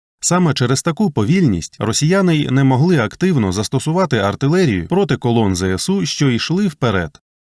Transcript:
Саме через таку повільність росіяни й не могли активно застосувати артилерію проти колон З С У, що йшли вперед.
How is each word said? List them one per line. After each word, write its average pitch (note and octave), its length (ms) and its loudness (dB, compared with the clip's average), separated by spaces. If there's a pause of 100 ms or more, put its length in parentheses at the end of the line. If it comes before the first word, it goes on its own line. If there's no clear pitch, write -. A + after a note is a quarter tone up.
(200)
Саме F3 340 0
через C3 300 -2
таку E3+ 280 -2
повільність A2+ 680 0
росіяни E3 580 0
й D3 140 -2
не C3+ 120 2
могли C3+ 360 4
активно A#2 520 0
застосувати C#3 640 -2
артилерію G#2 720 0
проти F3 300 0
колон A2+ 380 0
З F2 80 -4
С F#2 260 -2
У, F#3+ 160 -2
що C#3+ 240 -2
йшли D#3+ 380 -2
вперед. F#2+ 520 -4 (260)